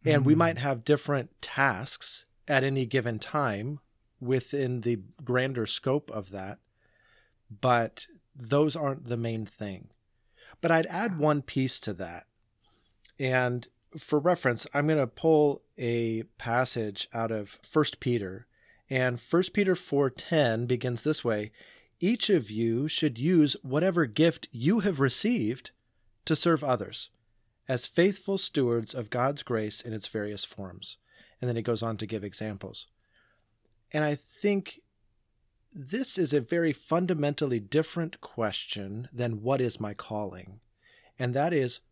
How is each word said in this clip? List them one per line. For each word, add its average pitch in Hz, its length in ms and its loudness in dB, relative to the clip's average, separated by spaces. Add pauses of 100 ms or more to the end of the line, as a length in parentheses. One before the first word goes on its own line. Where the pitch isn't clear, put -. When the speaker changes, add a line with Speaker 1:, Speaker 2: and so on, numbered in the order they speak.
Speaker 1:
And 147 200 6
we 147 80 8
Speaker 2:
Mm. 160 40 8
Speaker 1:
might 165 200 2
have 127 280 -2
different 143 560 0
tasks - 840 -2 (220)
at 135 160 4
any 135 220 0
given 113 340 -2
time 131 600 -2 (400)
within 127 640 -2
the 113 200 0 (220)
grander 127 420 0
scope - 460 -2
of 101 180 -8
that, 98 300 -10 (880)
but 117 580 0 (280)
those 143 400 2
aren't 135 300 -4
the 120 120 -4
main 113 280 -4
thing. 101 440 -12 (680)
But 165 120 0
I'd 160 160 4
add 185 300 -4
one 147 240 2
piece 131 400 -2
to 107 120 -4
that. 87 340 -10 (920)
And 127 480 0 (300)
for 151 220 2
reference, 143 540 2
I'm 143 140 2
gonna 151 200 4
pull 151 560 4 (140)
a 117 460 0 (140)
passage 117 760 -2
out 113 180 -2
of 107 320 -6
First - 360 2
Peter. 101 480 -2 (420)
And 127 300 0
First 180 340 0
Peter 190 220 4
four 143 360 0
ten 123 560 0
begins 123 340 -2
this 151 240 0
way, 110 260 0 (480)
"Each 220 300 0
of 127 220 2
you 113 360 0
should 143 300 -2
use 151 460 4
whatever 160 420 2
gift 156 460 2
you 156 300 2
have 170 180 -2
received 135 720 0 (540)
to 156 100 2
serve 160 280 2
others 107 460 -2 (580)
as 123 200 0
faithful 196 500 2
stewards 117 560 0
of 117 160 -8
God's 135 320 0
grace 110 400 -4
in 113 120 -8
its 107 140 -8
various 104 380 -6
forms." 95 520 -14 (440)
And 123 80 -2
then 117 80 -2
it 113 60 -4
goes 113 200 0
on 110 140 -2
to 110 80 -6
give 101 180 -6
examples. 101 600 -8 (1080)
And 151 120 2
I 147 100 0
think - 640 -2 (960)
this 180 440 -4
is 151 160 2
a 143 60 6
very 165 320 0
fundamentally 147 880 0
different 156 600 -2
question 107 880 -6
than 117 300 -4
"What 131 180 0
is 123 220 -2
my 104 120 -6
calling?" 95 680 -10 (580)
And 127 140 0
that 147 180 2
is 135 300 0 (100)